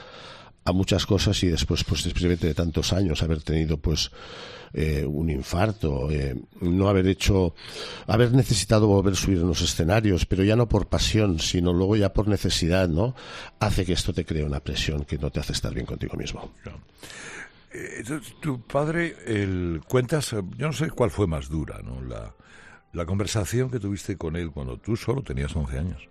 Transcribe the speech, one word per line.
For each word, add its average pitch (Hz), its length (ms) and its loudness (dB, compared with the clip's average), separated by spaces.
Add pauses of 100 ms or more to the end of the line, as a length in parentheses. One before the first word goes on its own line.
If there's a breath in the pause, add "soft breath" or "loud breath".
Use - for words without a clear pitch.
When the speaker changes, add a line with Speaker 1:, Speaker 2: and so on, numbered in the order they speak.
(640 loud breath)
Speaker 1:
a - 100 2
muchas 95 320 0
cosas 101 380 2
y 95 40 4
después, 80 360 2
pues, - 180 -2
simplemente 87 460 0
de 76 60 2
tantos 82 400 0
años 90 300 0
haber 80 180 0
tenido, 78 360 0
pues, 76 340 -2 (600 loud breath)
eh, 76 320 0
un 76 260 -2
infarto, 73 800 0
eh, 69 280 -2 (220)
no 92 260 2
haber 95 200 4
hecho, 95 480 4 (500 loud breath)
haber 117 260 4
necesitado 113 560 4
volver 98 260 6
a 87 40 0
subir 92 220 2
en 85 80 4
los 82 140 2
escenarios, 90 640 2
pero 95 160 2
ya 104 120 6
no 117 140 2
por 90 180 2
pasión, 98 520 2
sino 90 340 2
luego 95 240 4
ya 98 160 2
por 104 140 2
necesidad, 92 600 2
¿no? 95 280 2 (440 loud breath)
Hace 101 260 2
que 87 80 0
esto 82 200 0
te 87 100 -2
cree 80 200 -2
una 71 160 -2
presión 73 440 -4
que 73 140 -4
no 71 140 -4
te - 80 -4
hace 73 140 -4
estar - 200 -4
bien 62 140 -6
contigo - 280 -8
mismo. - 380 -8 (100)
Speaker 2:
Ya. - 80 -12 (1040 loud breath)
Eh, 73 240 -12
entonces, - 420 -10
tu 127 220 -4
padre, 160 540 -2 (100)
el, 92 600 0
cuentas, 127 440 0
eh, 107 100 -2 (160)
yo 135 100 -4
no 160 60 -2
sé 156 180 -2
cuál 117 180 2
fue 104 160 0
más 73 240 -2
dura, 65 340 -6
¿no? 62 180 -12
La, 55 320 -10 (600 loud breath)
la 87 120 -6
conversación 104 640 -2
que 123 80 -4
tuviste 101 360 -4
con 80 200 -4
él 85 160 -4
cuando 64 260 -8
tú 107 180 -4
solo - 280 -2
tenías 69 320 -4
once 67 240 -2
años 92 320 -6